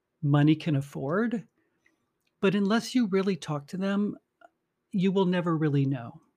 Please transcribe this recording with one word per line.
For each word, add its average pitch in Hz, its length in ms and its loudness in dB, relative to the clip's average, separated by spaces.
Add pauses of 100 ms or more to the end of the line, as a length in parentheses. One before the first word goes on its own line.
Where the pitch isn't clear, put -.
(220)
money 147 340 4
can 156 200 -2
afford. 165 680 -4 (960)
But 190 120 2
unless 208 400 0
you 247 140 2
really 190 300 0
talk 147 320 -8
to - 80 -10
them, 202 400 -2 (760)
you 196 200 0
will 190 140 2
never 175 320 0
really 143 300 2
know. 123 340 -6 (160)